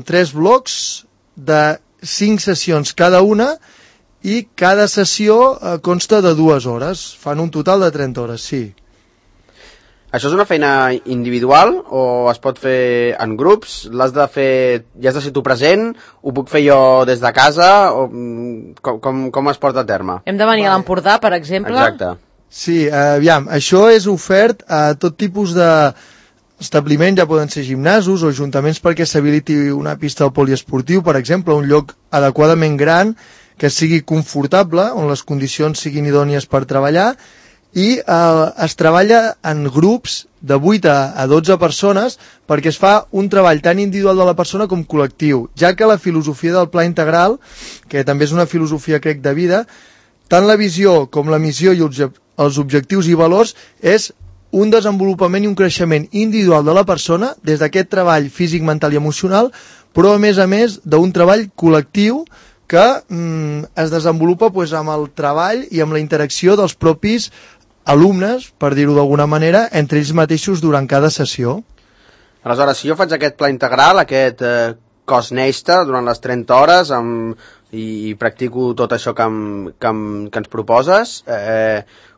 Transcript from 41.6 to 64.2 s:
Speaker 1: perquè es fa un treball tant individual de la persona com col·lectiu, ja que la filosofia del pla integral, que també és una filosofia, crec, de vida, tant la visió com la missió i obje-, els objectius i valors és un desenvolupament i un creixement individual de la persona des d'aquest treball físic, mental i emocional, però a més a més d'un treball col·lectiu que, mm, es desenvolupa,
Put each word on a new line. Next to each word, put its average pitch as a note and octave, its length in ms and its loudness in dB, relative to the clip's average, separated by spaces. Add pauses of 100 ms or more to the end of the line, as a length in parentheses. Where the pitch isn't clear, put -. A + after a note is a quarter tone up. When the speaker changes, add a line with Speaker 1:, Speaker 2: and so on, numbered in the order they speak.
Speaker 1:
perquè D3+ 200 0
es D#3 80 -4
fa G#3 340 2
un G3 220 -2
treball E3+ 320 4
tant F3+ 160 0
individual G3 380 0
de F#3 80 4
la F3 100 2
persona F#3+ 320 -4
com F3 160 -4
col·lectiu, C#3+ 640 -2 (100)
ja F3 160 2
que A3 160 2
la G#3+ 80 4
filosofia D#3+ 560 -4
del F3+ 160 2
pla E3+ 160 0
integral, E3+ 540 0 (500)
que C#3 160 -2
també C#3+ 220 0
és D3+ 80 -2
una F3 100 2
filosofia, D#3 560 -4
crec, C#3+ 240 -4
de C#3+ 80 0
vida, F3 300 0 (640)
tant F#3 160 4
la G#3 140 4
visió F3+ 500 2
com D3+ 240 -4
la D#3 80 0
missió D#3+ 320 0
i F3 80 0
obje-, C#3 300 -4 (260)
els C#3+ 240 0
objectius D3 480 0
i E3+ 80 2
valors F3+ 380 2 (260)
és G#3 300 0 (420)
un G#3 160 2
desenvolupament G3 760 0
i G#3 40 -2
un F#3+ 80 -4
creixement E3 540 0
individual G3+ 540 2
de E3 120 2
la G3+ 80 4
persona F#3 460 -2 (100)
des D3+ 200 -2
d'aquest F#3 280 -2
treball E3 400 0
físic, E3 320 -4
mental D3+ 320 -2
i D3 80 0
emocional, D#3 480 0 (440)
però F#3+ 200 4
a G#3 80 2
més G#3 160 2
a G3 80 4
més G#3 400 0
d'un D#3+ 280 2
treball G3 340 4 (100)
col·lectiu G3+ 640 2 (480)
que, F3 160 6 (240)
mm, D#3+ 720 -6
es D#3+ 100 -2
desenvolupa, E3 640 0